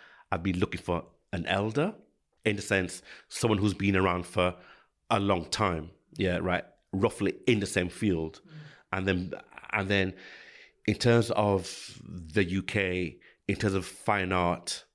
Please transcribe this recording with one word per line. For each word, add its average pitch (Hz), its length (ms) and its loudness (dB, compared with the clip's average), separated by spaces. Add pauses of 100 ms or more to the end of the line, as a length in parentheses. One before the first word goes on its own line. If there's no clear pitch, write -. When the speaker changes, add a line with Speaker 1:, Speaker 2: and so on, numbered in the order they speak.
(320)
Speaker 1:
I've 92 100 -4
been 90 180 0
looking 90 220 -2
for 85 220 -2 (300)
an 87 140 -6
elder, 113 460 0 (520)
in 107 100 2
the 98 60 -6
sense, 92 400 -2 (260)
someone 107 320 2
who's 101 140 4
been 98 240 2
around 90 280 2
for 90 300 0 (540)
a 110 100 4
long 98 300 2
time, 87 420 0 (240)
yeah, 90 220 0
right, 87 260 0 (300)
roughly 98 420 0 (100)
in 113 140 4
the 98 60 -2
same 90 240 -2
field. 82 560 -2
Speaker 2:
Mm. - 60 -20 (420)
Speaker 1:
And 95 140 -2
then, 92 260 0 (400)
and 101 160 -2
then 95 240 2 (720)
in 107 80 2
terms 117 360 4
of 101 760 0
the 85 380 -2
U 90 180 -2
K, 90 540 -2 (320)
in 101 80 2
terms 104 160 0
of 95 120 0
fine 95 460 0
art 87 640 0